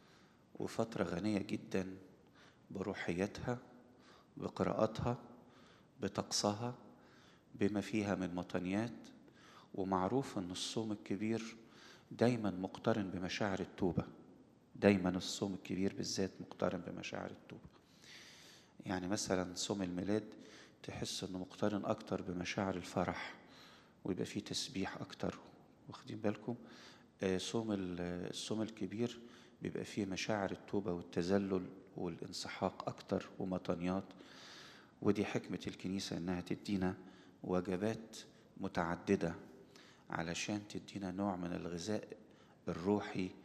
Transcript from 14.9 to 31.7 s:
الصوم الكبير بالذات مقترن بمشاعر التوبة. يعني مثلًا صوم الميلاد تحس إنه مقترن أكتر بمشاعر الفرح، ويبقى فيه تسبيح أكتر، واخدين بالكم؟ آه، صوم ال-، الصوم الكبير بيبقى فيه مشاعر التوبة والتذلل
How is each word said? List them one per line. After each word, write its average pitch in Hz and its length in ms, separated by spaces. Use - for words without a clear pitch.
الصوم 95 440
الكبير 95 400
بالذات 92 360
مقترن - 400
بمشاعر 92 500
التوبة. - 380
يعني 92 220
مثلًا 92 460
صوم 101 280
الميلاد 92 420
تحس - 420
إنه 92 140
مقترن 101 460
أكتر - 380
بمشاعر 92 520
الفرح، 90 600
ويبقى 98 200
فيه - 160
تسبيح - 560
أكتر، - 420
واخدين - 300
بالكم؟ 110 360
آه، 95 160
صوم 110 340
ال-، 90 580
الصوم - 320
الكبير 107 560
بيبقى - 220
فيه 104 220
مشاعر 95 440
التوبة 90 420
والتذلل 95 720